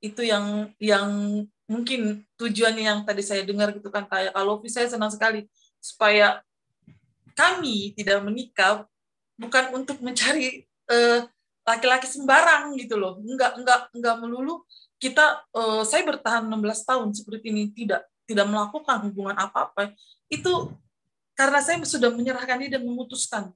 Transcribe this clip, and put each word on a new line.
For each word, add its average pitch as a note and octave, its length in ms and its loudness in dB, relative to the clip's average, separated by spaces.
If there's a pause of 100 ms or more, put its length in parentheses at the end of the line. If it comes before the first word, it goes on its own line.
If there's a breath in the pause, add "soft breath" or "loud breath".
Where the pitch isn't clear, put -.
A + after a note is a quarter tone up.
itu G#3+ 240 -6
yang, G#3 560 -2
yang G3+ 260 2 (560)
mungkin A#3 640 -4 (100)
tujuannya A3 480 0
yang G#3 220 0
tadi G3+ 180 -2
saya G3 220 -4
dengar G#3 260 0
gitu G3+ 160 -12
kan, G3+ 160 -6
kayak F#3+ 320 -4
kalau G3+ 240 0
Ovi, A3+ 80 -16
saya A#3+ 220 -2
senang G#3+ 180 -2
sekali G#3+ 400 -2 (320)
supaya G#3 640 4 (880)
kami C#4 640 0
tidak G3+ 240 2
menikah G#3 640 0 (540)
bukan B3+ 340 0
untuk C4+ 320 -8
mencari, B3+ 640 -2
eh, A#3+ 520 2 (440)
laki-laki B3 400 2
sembarang C#4+ 720 4
gitu A3 240 -4
loh. F#3 220 -4
Enggak, B3+ 340 0
enggak, B3 240 2 (160)
enggak A#3 240 0
melulu B3+ 400 -8 (400 soft breath)
kita, D4 460 2 (100)
eh, A3 320 0
saya E4 160 2
bertahan A3+ 460 -2
enam A3 100 -4
belas G#3+ 240 -4
tahun A3+ 320 0
seperti G#3+ 320 -12
ini, G#3 240 -2
tidak, G#3+ 320 -4 (240)
tidak G#3 220 2
melakukan G#3+ 580 -2
hubungan G3 320 -6
apa-apa. G3 560 -4 (320 soft breath)
Itu D#4+ 460 -2 (640)
karena C4+ 240 6
saya E4 200 0
sudah A#3+ 320 2
menyerahkan B3+ 460 -4
diri C4+ 180 -4
dan A#3+ 40 -6
memutuskan. A#3+ 720 -6